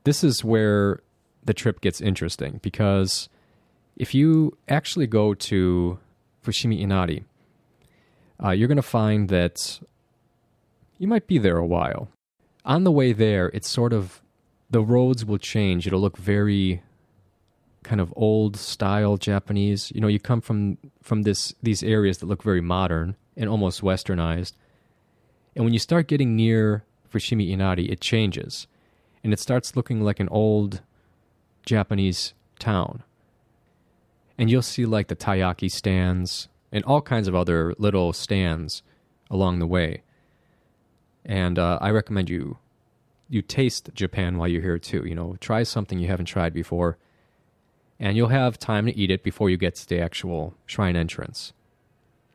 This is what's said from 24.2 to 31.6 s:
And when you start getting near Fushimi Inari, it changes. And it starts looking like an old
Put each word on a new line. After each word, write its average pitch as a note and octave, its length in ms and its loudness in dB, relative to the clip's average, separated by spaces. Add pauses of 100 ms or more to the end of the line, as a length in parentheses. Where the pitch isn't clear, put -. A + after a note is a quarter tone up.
And A#2 100 -2
when A#2 80 2
you A2+ 80 2
start E3+ 260 0
getting C3+ 300 0
near A2 480 2 (280)
Fushimi G#2+ 380 0
Inari, F#2 360 0
it - 140 -6
changes. - 640 -2 (580)
And G#2+ 80 2
it G#2 80 0
starts - 360 -2
looking A#2 260 -2
like G#2 180 0
an F#2+ 100 -2
old G#2 500 2 (840)